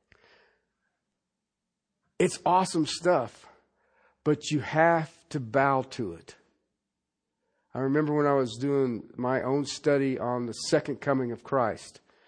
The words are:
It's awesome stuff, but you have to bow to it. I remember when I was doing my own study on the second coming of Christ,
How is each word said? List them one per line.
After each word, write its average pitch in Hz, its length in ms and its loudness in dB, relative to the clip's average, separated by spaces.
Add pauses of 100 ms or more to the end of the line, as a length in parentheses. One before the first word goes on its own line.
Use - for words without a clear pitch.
(2250)
It's 180 260 0
awesome 175 400 2
stuff, 156 600 -2 (800)
but 151 260 0
you 151 80 0
have 160 500 2 (200)
to 151 100 -6
bow 135 520 2
to 98 220 -6
it. - 220 -20 (1400)
I 127 40 -6
remember 147 340 0
when 147 140 2
I 143 60 4
was 123 260 0
doing 135 440 0 (120)
my 123 260 0
own 135 240 0
study 139 540 0
on 120 260 -2
the 110 80 -6
second - 480 -2
coming 131 300 0
of 113 120 -10
Christ, - 580 -2 (260)